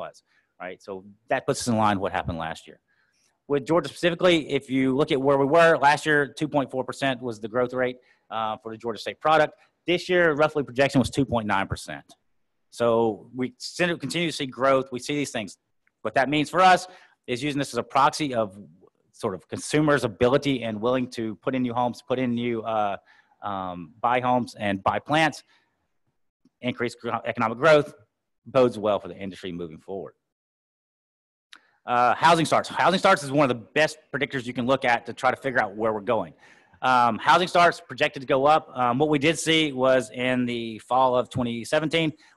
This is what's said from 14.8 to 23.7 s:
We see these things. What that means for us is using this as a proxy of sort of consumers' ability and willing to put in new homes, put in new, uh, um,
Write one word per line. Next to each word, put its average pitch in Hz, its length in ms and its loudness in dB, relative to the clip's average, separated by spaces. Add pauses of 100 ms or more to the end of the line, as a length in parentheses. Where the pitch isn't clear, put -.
We 123 80 -8
see 143 160 -6
these 143 160 -4
things. 104 260 -8 (440)
What 107 120 -6
that 131 160 2
means 147 220 0
for 170 100 2
us 185 260 6 (380)
is 123 160 -4
using 143 160 -4
this 139 160 -4
as 117 60 -4
a 110 40 0
proxy 139 520 0
of 104 200 -2 (560)
sort 104 220 -6
of 87 140 -12
consumers' 147 560 0
ability 127 580 0
and 113 180 -6
willing 123 300 0
to 110 280 -6
put 131 180 -4
in 127 80 -2
new 120 100 -2
homes, 123 340 -4
put 127 120 -2
in 123 160 -2
new, 117 260 -4
uh, 104 360 -2 (440)
um, 90 600 -8